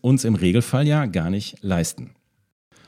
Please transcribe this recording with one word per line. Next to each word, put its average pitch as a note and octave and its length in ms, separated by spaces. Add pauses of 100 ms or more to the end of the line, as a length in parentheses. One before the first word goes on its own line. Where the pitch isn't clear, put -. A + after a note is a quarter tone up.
uns B2+ 240
im A2+ 80
Regelfall A#2 520
ja D3 200
gar F2 240
nicht G2+ 320
leisten. F2 480 (760)